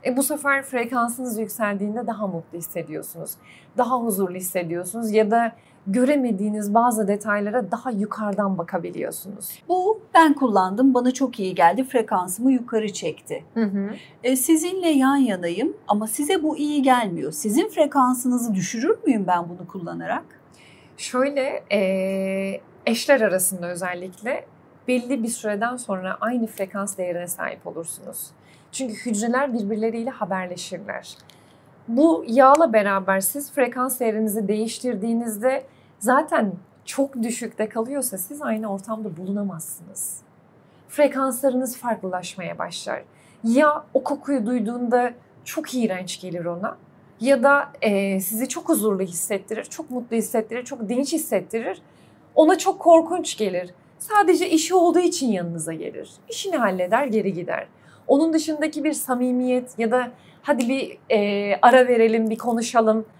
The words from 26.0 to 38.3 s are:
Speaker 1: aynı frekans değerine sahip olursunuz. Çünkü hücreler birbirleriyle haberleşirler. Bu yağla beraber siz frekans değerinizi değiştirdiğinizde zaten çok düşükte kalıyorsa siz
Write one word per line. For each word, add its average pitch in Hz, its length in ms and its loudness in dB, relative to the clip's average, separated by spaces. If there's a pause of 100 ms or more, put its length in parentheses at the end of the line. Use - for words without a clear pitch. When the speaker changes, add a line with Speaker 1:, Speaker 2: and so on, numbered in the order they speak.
Speaker 1:
aynı 226 260 -2
frekans 196 520 -6
değerine 175 280 -4
sahip - 400 -8
olursunuz. - 640 -12 (420)
Çünkü 247 220 -6
hücreler 233 580 -2
birbirleriyle 226 580 -2
haberleşirler. 185 1040 -8 (720)
Bu 311 400 4
yağla 269 440 8
beraber 196 480 2
siz 285 320 -6
frekans 254 480 -2
değerinizi 220 480 0
değiştirdiğinizde 226 1120 -2 (360)
zaten 254 540 2 (320)
çok 269 380 -2
düşükte 226 460 -4
kalıyorsa 240 500 -4
siz 294 240 -10